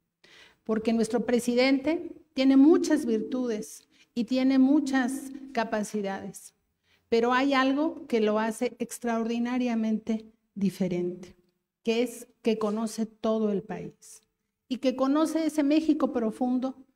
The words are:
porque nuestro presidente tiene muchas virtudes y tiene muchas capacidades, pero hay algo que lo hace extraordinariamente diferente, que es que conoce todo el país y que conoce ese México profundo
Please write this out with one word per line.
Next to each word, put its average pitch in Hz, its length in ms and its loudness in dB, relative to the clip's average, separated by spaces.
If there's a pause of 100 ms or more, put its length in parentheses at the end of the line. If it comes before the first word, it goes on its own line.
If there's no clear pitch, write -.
(640)
porque 220 280 -2
nuestro 226 320 0
presidente 262 880 0 (240)
tiene 269 220 6
muchas 311 500 6
virtudes 226 800 -4 (260)
y 233 120 -4
tiene 262 340 2
muchas 269 720 2 (200)
capacidades, 202 1000 -6 (560)
pero 233 240 2
hay 269 220 2
algo 269 500 0
que 226 160 0
lo 214 160 2
hace 226 400 -2
extraordinariamente 233 1500 -2 (220)
diferente, 180 840 -2 (460)
que 226 220 0
es - 240 -8 (160)
que 220 160 0
conoce 220 480 -4
todo 220 440 -2
el 196 120 -2
país - 580 -16 (460)
y 262 100 -6
que 262 180 0
conoce 311 520 0
ese 302 160 0
México 302 500 2
profundo 247 720 -4 (100)